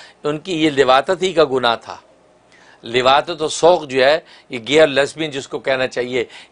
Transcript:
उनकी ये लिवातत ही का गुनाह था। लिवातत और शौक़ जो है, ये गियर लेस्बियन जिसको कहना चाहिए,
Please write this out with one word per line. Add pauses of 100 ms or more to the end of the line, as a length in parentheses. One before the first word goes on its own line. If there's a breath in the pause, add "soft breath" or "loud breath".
(240 loud breath)
उनकी
ये
लिवातत
ही
का
गुनाह
था। (840 soft breath)
लिवातत
और
शौक़
जो
है, (280 loud breath)
ये
गियर
लेस्बियन
जिसको
कहना
चाहिए, (260 loud breath)